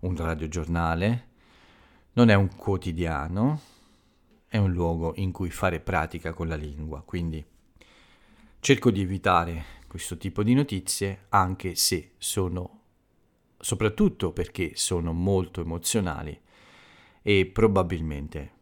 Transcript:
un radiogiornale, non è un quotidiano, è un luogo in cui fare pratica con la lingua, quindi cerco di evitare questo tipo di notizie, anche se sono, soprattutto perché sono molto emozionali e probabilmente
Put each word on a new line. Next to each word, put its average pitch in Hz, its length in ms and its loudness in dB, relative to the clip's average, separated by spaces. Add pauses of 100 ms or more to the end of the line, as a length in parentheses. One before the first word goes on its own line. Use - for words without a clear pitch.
un 90 160 -2
radiogiornale, 82 1120 -2 (840)
non 120 160 6
è 107 60 8
un 98 200 4
quotidiano, 87 1040 -2 (840)
è - 120 -2
un 98 140 4
luogo 82 440 0
in 95 160 -2
cui 90 180 -4
fare 85 300 -2
pratica 82 520 -2
con 82 140 -6
la 82 80 -2
lingua, 76 480 -8
quindi 82 420 -6 (1160)
cerco 127 320 4
di 95 80 0
evitare 87 640 0 (240)
questo - 280 -10
tipo 101 280 -4
di 117 100 4
notizie, 98 760 -2
anche 92 440 2
se - 440 0
sono, 90 640 -4 (760)
soprattutto 107 760 0
perché 85 440 -4
sono 85 360 -2
molto 92 480 0
emozionali 85 800 -4 (840)
e 98 240 4
probabilmente 80 1160 0